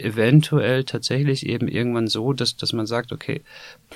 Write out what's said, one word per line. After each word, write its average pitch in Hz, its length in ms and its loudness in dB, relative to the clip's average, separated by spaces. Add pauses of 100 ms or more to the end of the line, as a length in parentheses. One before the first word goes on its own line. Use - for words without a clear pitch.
eventuell 123 840 4
tatsächlich 135 600 -2
eben 120 220 -2
irgendwann 117 400 0
so, 110 260 0
dass, 131 220 -2
dass - 180 -4
man 110 140 -2
sagt, 120 240 -4
okay, - 300 -6 (540)